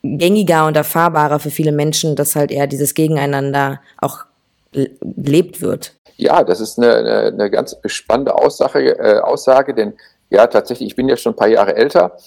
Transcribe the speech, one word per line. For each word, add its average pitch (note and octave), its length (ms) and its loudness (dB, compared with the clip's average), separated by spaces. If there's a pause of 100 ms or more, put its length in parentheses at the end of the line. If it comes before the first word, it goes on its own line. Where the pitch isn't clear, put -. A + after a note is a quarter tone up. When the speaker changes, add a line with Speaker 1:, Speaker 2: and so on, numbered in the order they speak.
Speaker 1:
gängiger E3 640 2
und D3+ 100 0
erfahrbarer D3+ 600 2
für D3+ 100 -6
viele D3+ 220 -2
Menschen, D3+ 440 -2
dass D3 200 -2
halt C#3+ 160 0
eher C#3 160 -2
dieses C#3+ 260 -4
Gegeneinander C#3 880 -2 (160)
auch - 220 -6 (560)
l-, C3+ 160 -2 (100)
gelebt D3 600 -2
wird. - 340 -6 (220)
Speaker 2:
Ja, - 260 2
das - 160 0
ist - 180 -8
eine, A#2+ 200 4
eine, A2+ 220 0 (100)
eine G#2 200 -2
ganz - 260 -2 (120)
spannende - 480 -4
Aussage, C#3 640 0
äh, G#2+ 220 2
Aussage, C3 520 2
denn G#2+ 200 -2 (360)
ja, G#2 160 6
tatsächlich, A#2 440 -2
ich - 60 -14
bin C3+ 140 -2
ja C3 80 0
schon A2+ 160 -4
ein - 20 -8
paar G#2+ 120 0
Jahre A2 280 2
älter A2 400 2 (120)